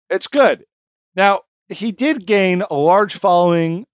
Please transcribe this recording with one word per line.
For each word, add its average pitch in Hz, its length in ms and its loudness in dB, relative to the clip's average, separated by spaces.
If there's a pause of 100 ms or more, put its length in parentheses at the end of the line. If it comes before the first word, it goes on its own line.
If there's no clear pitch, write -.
It's 185 180 -4
good. 240 380 0 (500)
Now, 196 260 2 (280)
he 208 220 -6
did 269 340 -4
gain 190 440 0
a 165 40 -8
large 175 420 2
following 175 800 0